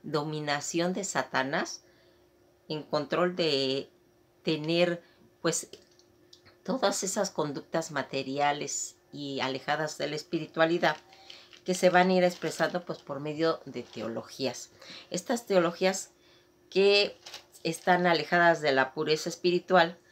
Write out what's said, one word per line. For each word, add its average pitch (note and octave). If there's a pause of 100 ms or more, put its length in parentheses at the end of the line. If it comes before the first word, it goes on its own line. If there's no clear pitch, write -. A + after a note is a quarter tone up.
dominación D3+
de G3+
Satanás C#3 (840)
en D3+
control D#3+
de C#3 (540)
tener, E3+ (400)
pues, - (960)
todas B3+
esas F#3+
conductas D#3+
materiales C#3+ (160)
y C#3
alejadas D3
de D3
la D3
espiritualidad D#3+ (680)
que F#3
se F3+
van F3+
a F#3
ir F3+
expresando, F3
pues, -
por C#3
medio D3+
de A#2+
teologías. A#2 (400)
Estas -
teologías F#3 (600)
que G3+ (460)
están F3+
alejadas E3+
de D3
la C3
pureza D#3
espiritual. F3 (140)